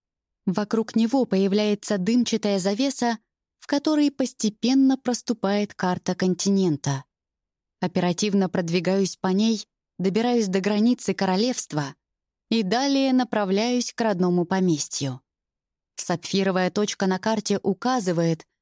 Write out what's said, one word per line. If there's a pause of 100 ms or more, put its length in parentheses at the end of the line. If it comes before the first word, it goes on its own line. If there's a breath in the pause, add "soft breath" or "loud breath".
(480)
Вокруг
него
появляется
дымчатая
завеса, (400)
в
которой
постепенно
проступает
карта
континента. (800)
Оперативно
продвигаюсь
по
ней, (320)
добираюсь
до
границы
королевства (540)
и
далее
направляюсь
к
родному
поместью. (800)
Сапфировая
точка
на
карте
указывает, (140)